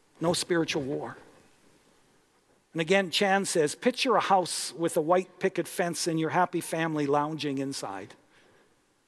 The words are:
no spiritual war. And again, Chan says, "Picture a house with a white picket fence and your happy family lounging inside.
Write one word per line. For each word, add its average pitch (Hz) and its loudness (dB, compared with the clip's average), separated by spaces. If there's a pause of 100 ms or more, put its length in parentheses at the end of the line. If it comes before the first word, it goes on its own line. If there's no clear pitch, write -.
(180)
no 170 2
spiritual 165 -2
war. 135 -8 (1600)
And 160 0
again, 185 2
Chan 196 2
says, 151 2
"Picture 247 0
a 165 4
house - 2
with 165 -2
a - 4
white 180 0
picket 185 -2
fence 175 -4
and 160 0
your 160 0
happy 170 2
family 160 -2
lounging 147 0
inside. 120 -8 (960)